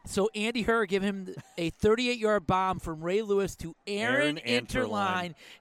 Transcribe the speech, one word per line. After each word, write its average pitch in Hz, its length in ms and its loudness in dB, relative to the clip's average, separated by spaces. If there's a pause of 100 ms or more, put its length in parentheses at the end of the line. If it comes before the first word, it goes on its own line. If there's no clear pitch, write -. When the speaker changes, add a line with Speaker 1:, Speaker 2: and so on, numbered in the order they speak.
Speaker 1:
So 196 260 2
Andy 220 300 -2
Herr 226 240 2
gave 190 160 0
him 196 320 -4 (200)
a 170 140 -2
thirty-eight-yard 214 800 2
bomb 185 320 2
from 160 220 -8
Ray 180 200 0
Lewis 196 360 0
to 160 180 -12 (100)
Aaron 262 540 0
Speaker 2:
Aaron 240 260 0
Interline. - 20 -
Speaker 1:
Interline 196 680 -2 (280)